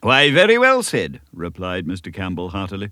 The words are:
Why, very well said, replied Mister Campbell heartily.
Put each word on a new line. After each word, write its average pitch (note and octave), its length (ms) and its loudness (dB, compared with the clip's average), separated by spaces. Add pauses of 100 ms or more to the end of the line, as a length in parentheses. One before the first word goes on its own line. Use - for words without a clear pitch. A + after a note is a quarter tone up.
Why, C3+ 280 4
very G3+ 260 6
well B3+ 240 4
said, E2 400 -4 (100)
replied F2+ 540 -8
Mister F#2 240 -8
Campbell F2+ 400 -8
heartily. G2 420 -8